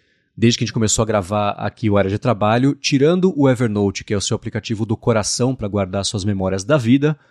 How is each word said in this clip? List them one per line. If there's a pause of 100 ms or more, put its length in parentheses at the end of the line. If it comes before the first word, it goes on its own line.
(360)
desde
que
a
gente
começou
a
gravar
aqui
o
Área
de
Trabalho,
tirando
o
Evernote,
que
é
o
seu
aplicativo
do
coração
pra
guardar
suas
memórias
da
vida, (120)